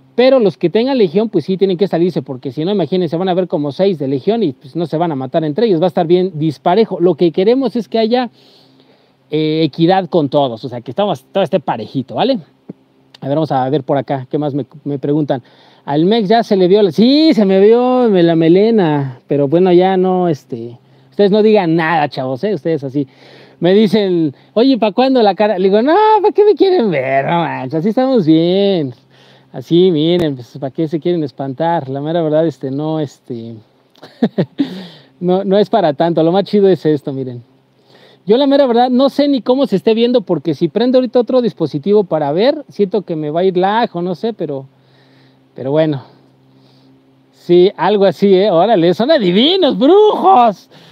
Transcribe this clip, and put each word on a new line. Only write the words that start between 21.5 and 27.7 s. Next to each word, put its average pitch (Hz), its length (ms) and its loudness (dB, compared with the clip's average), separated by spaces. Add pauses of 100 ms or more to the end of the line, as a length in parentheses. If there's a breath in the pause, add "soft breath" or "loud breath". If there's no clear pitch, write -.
nada, 160 320 0
chavos, 131 360 -8
¿eh? 214 100 -4
Ustedes 156 300 -4
así. 139 220 -6 (540 loud breath)
Me 180 140 2
dicen, 190 600 0 (200 soft breath)
"Oye, 254 240 2
¿pa' 214 140 0
cuándo 254 300 2
la 202 120 2
cara?". 214 240 0
Le 185 60 0
digo, 202 180 2
"No, 302 140 2 (260)
¿pa' 415 100 2
qué 415 120 4
me 415 100 4
quieren 359 360 2
ver? 135 360 -2
No 170 140 0
manches, 131 340 -6